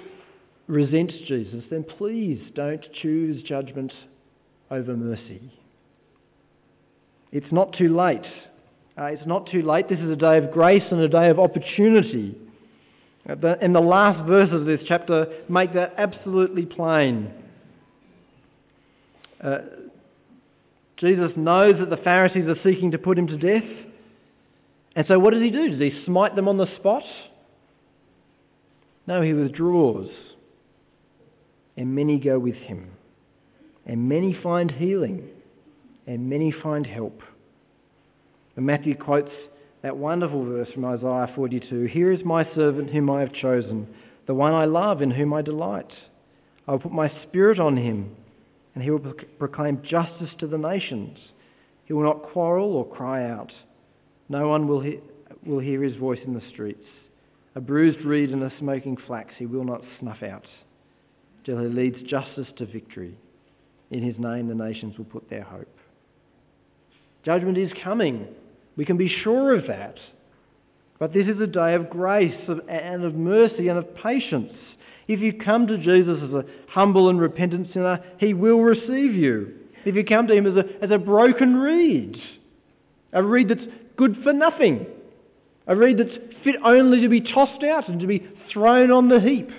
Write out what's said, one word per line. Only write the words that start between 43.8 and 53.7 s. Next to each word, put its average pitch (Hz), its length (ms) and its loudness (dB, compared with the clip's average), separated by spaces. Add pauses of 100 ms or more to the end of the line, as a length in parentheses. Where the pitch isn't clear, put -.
the 135 80 -2
one 147 180 2
I 160 120 2
love 170 360 0
in 139 80 0
whom 147 240 -2
I 151 80 -2
delight. 151 480 -8 (800)
I 143 40 -6
will 135 80 0
put 170 120 -10
my 156 200 -2 (120)
spirit 190 360 4
on 147 180 2
him, 107 360 -4 (600)
and 127 80 -10
he 139 60 -4
will 151 100 0
proc-, - 400 -16
proclaim 143 440 -4
justice 165 460 -4 (100)
to 160 80 -8
the 156 100 -6
nations. 151 600 -8 (680)
He 160 80 -8
will 151 100 -2
not 151 200 -2
quarrel 180 520 -2
or 127 100 -4
cry 127 440 -8
out. 117 240 -12 (720)